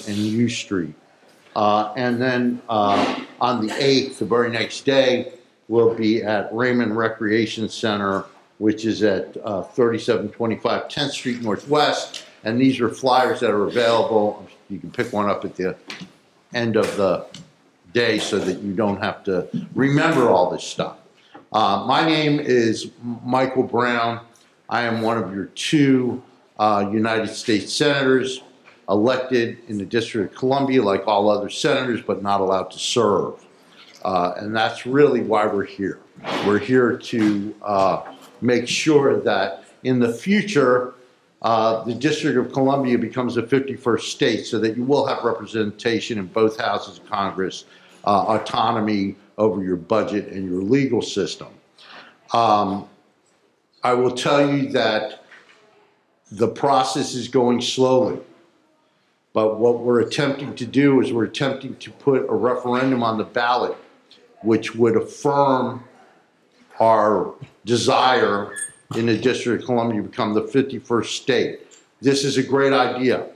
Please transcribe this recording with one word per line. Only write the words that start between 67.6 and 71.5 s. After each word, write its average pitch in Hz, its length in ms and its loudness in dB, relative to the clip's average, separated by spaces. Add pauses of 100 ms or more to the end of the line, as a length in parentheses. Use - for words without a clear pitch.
desire 110 880 2 (420)
in 113 80 0
the 113 140 2
District 117 420 0
of - 60 -12
Columbia 117 340 0
to 92 80 -8
become 107 240 -4
the 107 160 0
fifty-first - 720 -2
state. - 400 0 (400)